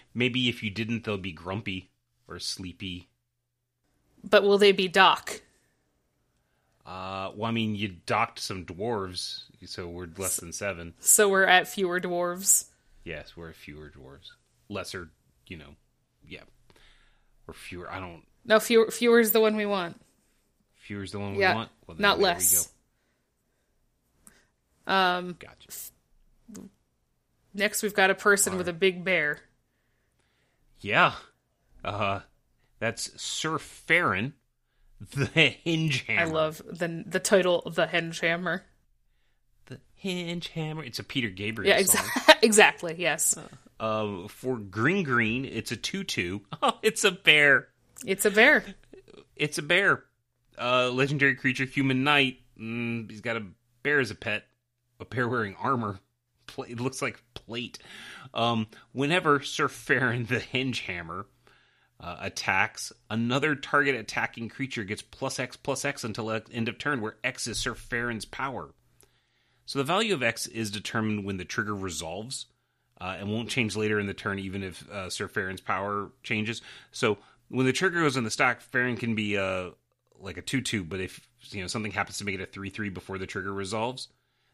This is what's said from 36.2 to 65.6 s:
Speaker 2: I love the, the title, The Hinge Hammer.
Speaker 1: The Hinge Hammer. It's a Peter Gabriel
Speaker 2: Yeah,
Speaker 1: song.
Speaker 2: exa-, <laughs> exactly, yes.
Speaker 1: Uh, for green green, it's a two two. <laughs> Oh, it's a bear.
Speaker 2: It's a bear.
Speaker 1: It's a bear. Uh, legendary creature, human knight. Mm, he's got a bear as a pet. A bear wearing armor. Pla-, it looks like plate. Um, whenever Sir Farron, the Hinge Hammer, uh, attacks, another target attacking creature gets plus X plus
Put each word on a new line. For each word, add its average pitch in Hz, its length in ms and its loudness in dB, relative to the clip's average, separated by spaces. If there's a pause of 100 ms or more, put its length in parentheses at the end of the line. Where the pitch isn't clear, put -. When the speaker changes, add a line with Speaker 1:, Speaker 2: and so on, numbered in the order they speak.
Speaker 2:
I 165 40 2
love 156 440 -2
the, 165 360 -6
the 185 140 -2
title, 180 540 4
The 160 140 2
Hinge 165 320 -2
Hammer. 175 440 0 (1040)
Speaker 1:
The 127 120 -14 (160)
Hinge 175 540 -6
Hammer. 156 340 -6
It's 123 160 -10
a - 40 -8
Peter 117 260 -2
Gabriel 104 480 -2
Speaker 2:
Yeah, 196 80 4
Speaker 1:
song. - 200 2
Speaker 2:
exa-, - 340 8
<laughs> - 40 -16
exactly, 175 540 6
yes. 165 400 0 (420)
Speaker 1:
Uh, 107 480 -2
for 127 300 -6
green 110 460 0
green, 120 420 2
it's 107 260 -6
a 117 60 -4
two - 260 -6
two. 98 380 -4 (100)
<laughs> - 100 -12
Oh, 254 200 2
it's 220 240 2
a 196 60 4
bear. 147 580 6 (360)
Speaker 2:
It's 190 200 0
a 214 60 4
bear. 233 340 6 (720)
Speaker 1:
It's 151 200 -2
a 170 40 -2
bear. 175 420 4 (540)
Uh, 127 320 2
legendary 135 460 4
creature, 131 300 0
human 131 380 2
knight. 139 360 4 (200)
Mm, 117 500 -6
he's 107 120 -16
got 113 160 -4
a 110 60 -6 (380)
bear 143 200 2
as 113 100 -2
a 107 40 -12
pet. 107 280 -4 (560)
A 110 60 -14
bear 120 220 -2
wearing 110 280 -2
armor. 110 440 -2 (480)
Pla-, - 180 -10
it 117 140 -10
looks 131 220 -4
like 127 200 -4 (120)
plate. - 460 -10 (540)
Um, 117 340 2 (260)
whenever 143 480 2
Sir - 260 -2
Farron, 123 600 0
the 117 120 0
Hinge 127 420 -4
Hammer, 87 440 -8 (720)
uh, 87 220 -12
attacks, - 720 -2 (160)
another 127 460 0
target 139 400 2
attacking 113 540 -6
creature 131 340 -6
gets 101 180 -6
plus - 380 -8
X 127 180 -8
plus - 260 -4